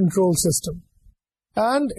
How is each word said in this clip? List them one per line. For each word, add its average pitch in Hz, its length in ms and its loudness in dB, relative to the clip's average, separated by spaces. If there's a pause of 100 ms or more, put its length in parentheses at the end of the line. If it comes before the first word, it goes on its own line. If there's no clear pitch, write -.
control 180 420 2
system, 170 400 -2 (720)
and 247 420 0